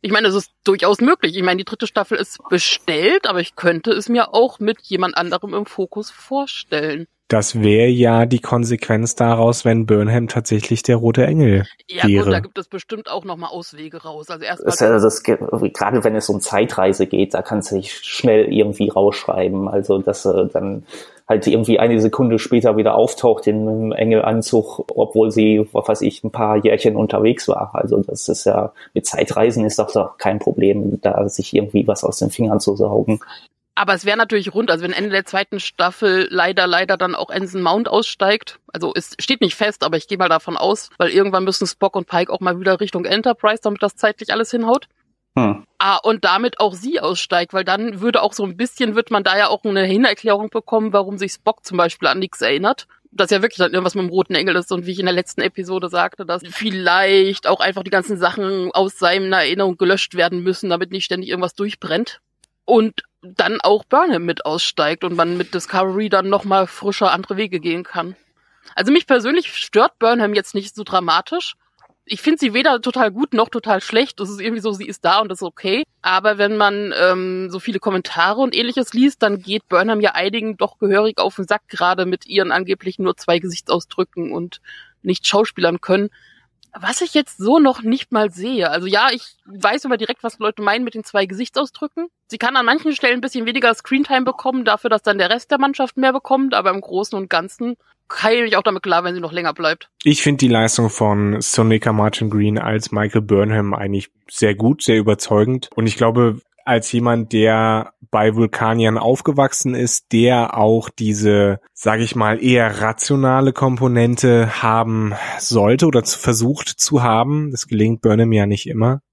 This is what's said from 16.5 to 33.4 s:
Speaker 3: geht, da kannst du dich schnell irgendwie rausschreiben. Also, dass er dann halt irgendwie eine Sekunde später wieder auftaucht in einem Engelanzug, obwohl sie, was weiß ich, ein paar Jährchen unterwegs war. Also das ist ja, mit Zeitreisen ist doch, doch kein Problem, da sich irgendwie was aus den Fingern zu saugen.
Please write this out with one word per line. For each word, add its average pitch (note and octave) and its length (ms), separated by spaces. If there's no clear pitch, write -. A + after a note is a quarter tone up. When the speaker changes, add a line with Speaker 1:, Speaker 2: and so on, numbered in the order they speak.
Speaker 3:
geht, G2 300
da - 80
kannst G#2 260
du G#2+ 60
dich G2 180
schnell - 580
irgendwie G#2 380
rausschreiben. F#2+ 800
Also, G2 320
dass G2 260
er F#2+ 200
dann G2 420
halt G#2+ 180
irgendwie A2 320
eine A2+ 240
Sekunde A2+ 380
später A2+ 380
wieder A2 180
auftaucht A2 500
in G#2+ 240
einem A2 220
Engelanzug, A2 960
obwohl A2 340
sie, G#2+ 420
was - 160
weiß A2 140
ich, - 220
ein A2 80
paar G#2+ 260
Jährchen G#2+ 380
unterwegs A2 520
war. - 260
Also - 280
das - 260
ist - 180
ja, G#2 280
mit - 100
Zeitreisen A#2 600
ist G#2+ 120
doch, G#2+ 140
doch F#2+ 260
kein G2 220
Problem, G2+ 640
da G2+ 280
sich - 240
irgendwie G#2 340
was G2+ 160
aus - 140
den A2 140
Fingern G#2+ 280
zu G2+ 160
saugen. G#2 440